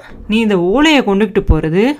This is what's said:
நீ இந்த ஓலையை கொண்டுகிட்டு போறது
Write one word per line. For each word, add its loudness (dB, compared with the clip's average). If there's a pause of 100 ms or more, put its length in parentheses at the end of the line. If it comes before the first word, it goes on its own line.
(280)
நீ 0
இந்த 0
ஓலையை 2
கொண்டுகிட்டு -2
போறது 0